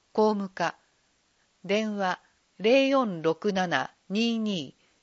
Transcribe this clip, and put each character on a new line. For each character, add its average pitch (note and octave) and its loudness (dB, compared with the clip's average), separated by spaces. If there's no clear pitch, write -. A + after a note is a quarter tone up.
工 G#3+ 4
務 G3 -6
課。 E3 -6
電 G#3 -2
話、 F#3 -2
零 C4 4
四 A#3+ 0
六 E3 0
七 F3 -2
二 A3+ 0
二 F#3 -6